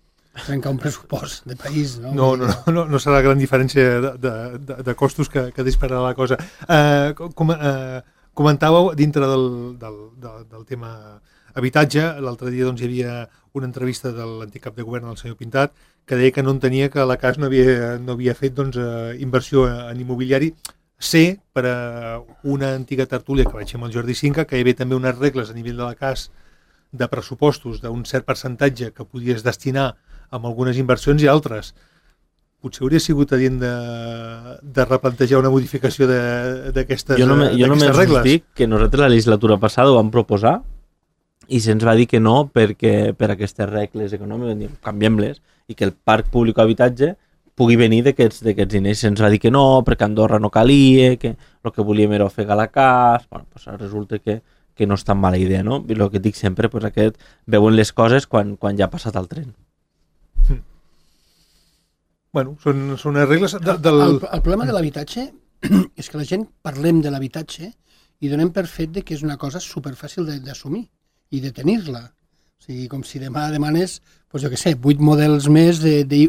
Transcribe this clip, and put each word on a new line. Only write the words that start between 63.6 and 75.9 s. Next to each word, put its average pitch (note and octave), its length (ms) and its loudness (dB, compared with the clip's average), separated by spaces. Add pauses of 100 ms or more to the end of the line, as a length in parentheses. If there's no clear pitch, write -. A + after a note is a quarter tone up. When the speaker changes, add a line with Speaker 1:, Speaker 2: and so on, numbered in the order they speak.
Speaker 2:
del D3+ 240 4
Speaker 1:
El, C#3+ 160 4
el - 240 -6
problema G3+ 240 0
de A3+ 80 -2
l'habitatge E3 540 -6 (340)
<clears throat> F#3 360 0
és - 120 -14
que D3+ 80 -10
la C#3+ 80 -6
gent G3 160 -4 (220)
parlem D#3+ 360 0
de D3 120 -2
l'habitatge D3+ 560 -12 (520)
i C#3+ 100 -4
donem D#3+ 200 0
per F#3 160 -4
fet D#3+ 240 -8
de F#3+ 120 -10
que D#3+ 120 -10
és C#3+ 80 -12
una D3 160 -6
cosa C#3+ 240 -10
superfàcil D3 640 -10
de, C#3+ 160 -10
d'assumir C#3 400 -10 (480)
i C3+ 100 -6
de C3+ 100 -8
tenir-la. C#3+ 540 -4
O - 600 -20
sigui, B2+ 220 -12
com C3+ 160 -10
si - 160 -14
demà C3+ 300 -8
demanes, D3+ 500 -2 (340)
pues, C3+ 100 -6
jo C#3 80 -2
què B2+ 80 -8
sé, E3+ 160 0
vuit C#3 240 2
models D3+ 500 4
més E3 320 6
de, D3+ 220 4